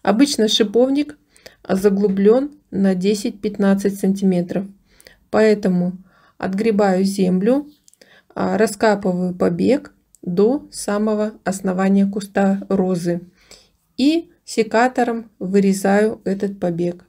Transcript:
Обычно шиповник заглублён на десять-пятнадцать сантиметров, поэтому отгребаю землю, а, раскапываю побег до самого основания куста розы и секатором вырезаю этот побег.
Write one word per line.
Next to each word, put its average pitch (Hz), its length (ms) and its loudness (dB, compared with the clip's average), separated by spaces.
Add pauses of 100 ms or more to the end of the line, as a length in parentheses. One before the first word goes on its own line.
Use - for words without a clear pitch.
Обычно 220 460 0
шиповник 254 680 0 (500)
заглублён 196 840 2 (200)
на 190 240 0
десять-пятнадцать 196 1040 -2
сантиметров, 190 640 0 (640)
поэтому 202 680 2 (400)
отгребаю 196 640 0
землю, 196 680 0 (640)
а, 185 240 -4
раскапываю 202 800 0
побег 190 580 0 (280)
до 208 500 0
самого 214 600 -4 (100)
основания 190 640 0
куста 196 640 -2
розы 175 520 -2 (760)
и 311 340 0 (140)
секатором 233 920 -2
вырезаю 196 880 0
этот 196 380 -6
побег. 175 480 -4